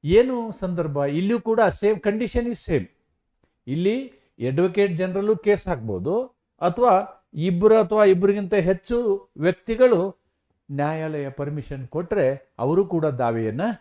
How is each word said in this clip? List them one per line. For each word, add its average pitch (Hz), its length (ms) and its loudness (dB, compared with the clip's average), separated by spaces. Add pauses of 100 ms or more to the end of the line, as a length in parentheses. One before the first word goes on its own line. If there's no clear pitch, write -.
ಏನು 226 480 2
ಸಂದರ್ಭ? 165 460 -6
ಇಲ್ಲಿಯೂ 165 420 -2
ಕೂಡ 226 200 -2 (240)
same 208 180 0
condition 220 460 -2
is 220 240 -8
same. 110 140 -2 (800)
ಇಲ್ಲಿ 196 420 -2 (380)
ಅಡ್ವೊಕೇಟ್ 180 500 0
ಜನರಲ್ಲೂ 196 380 -2
ಕೇಸ್ 202 320 -2
ಹಾಕ್ಬೋದು, 123 580 -4 (360)
ಅಥವಾ 190 540 2 (180)
ಇಬ್ಬರು 190 460 4
ಅಥವಾ 214 260 4
ಇಬ್ಬರಿಗಿಂತ 196 480 2
ಹೆಚ್ಚು 196 840 -2
ವ್ಯಕ್ತಿಗಳು 196 840 2 (500)
ನ್ಯಾಯಾಲಯ 151 580 -4
ಪರ್ಮಿಷನ್ 139 580 -8
ಕೊಟ್ರೆ 156 720 -2
ಅವರು 165 260 2
ಕೂಡ 165 200 -2
ದಾವೆಯನ್ನ 117 560 -2 (200)